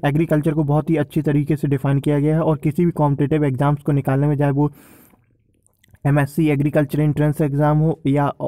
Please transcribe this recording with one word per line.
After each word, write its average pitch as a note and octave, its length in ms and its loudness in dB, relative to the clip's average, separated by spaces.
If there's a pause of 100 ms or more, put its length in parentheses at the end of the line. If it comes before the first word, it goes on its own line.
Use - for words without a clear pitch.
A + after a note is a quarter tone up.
एग्रीकल्चर D3+ 480 0
को D#3 120 -2
बहुत D3 260 0
ही D#3+ 60 2
अच्छी D3 260 -2
तरीके D3 340 0
से C#3+ 120 -2
define C#3 320 0
किया D3 200 0
गया D3+ 140 0
है E3 80 0
और D#3 140 0
किसी D#3 280 -2
भी E3+ 60 2
competitive D3 540 0
exams C#3+ 380 0
को D3+ 100 -2
निकालने C#3 340 0
में, D3 100 0
चाहे C#3+ 160 0
वो D3 200 0 (1300)
एमएससी C#3+ 420 0
Agriculture D3 520 0
Entrance D3 400 0
exam D3+ 380 2
हो D#3 280 0
या C#3 260 0 (160)